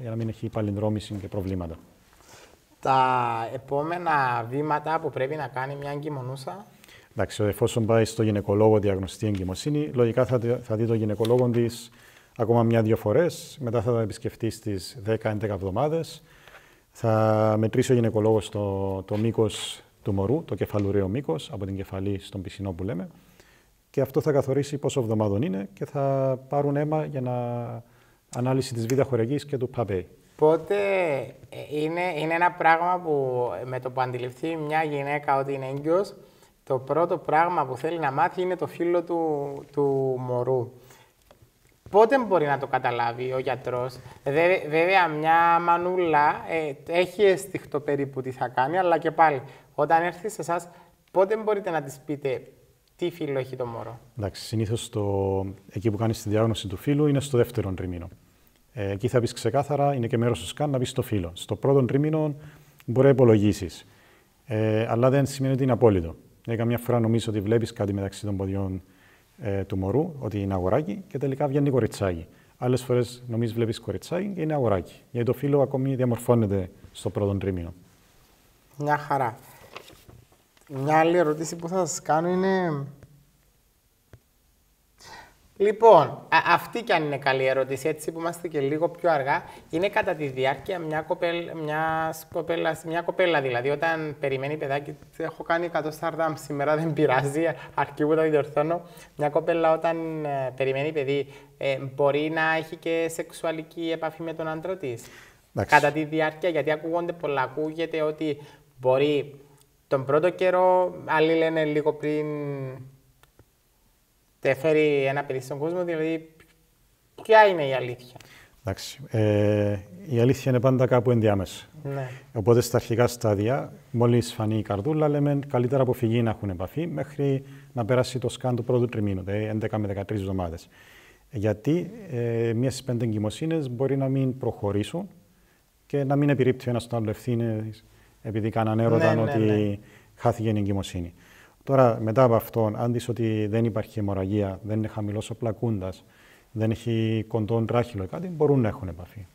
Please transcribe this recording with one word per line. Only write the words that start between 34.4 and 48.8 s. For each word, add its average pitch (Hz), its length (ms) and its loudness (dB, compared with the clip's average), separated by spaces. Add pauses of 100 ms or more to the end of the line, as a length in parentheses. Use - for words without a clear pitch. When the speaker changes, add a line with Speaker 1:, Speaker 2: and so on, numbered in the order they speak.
Speaker 2:
μια 156 280 -2
γυναίκα 143 560 -2
ότι 139 140 -2
είναι 135 140 -6
έγκυος, 160 460 -2 (500)
το 135 160 -2
πρώτο 156 380 0
πράγμα 160 480 2
που 131 120 -6
θέλει 165 220 -4
να 143 120 -2
μάθει 175 300 0
είναι 180 140 -2
το 156 120 -4
φύλο 175 360 -2
του, 170 160 -4 (520)
του 135 480 0
μωρού. 123 520 -2 (1160)
Πότε 226 300 6
μπορεί 190 260 2
να 143 120 0
το 131 100 -4
καταλάβει 123 680 -2
ο 131 60 0
γιατρός; 127 600 -4 (240)
Δε-, 165 460 2
βέβαια, 175 380 4
μια 165 520 4
μανούλα, 170 760 2 (140)
ε, 156 500 -4
έχει 180 240 2
αισθηχτό 170 560 2
περίπου 139 420 -2
τι 127 100 -8
θα 127 160 -4
κάνει, 135 300 0
αλλά 175 200 4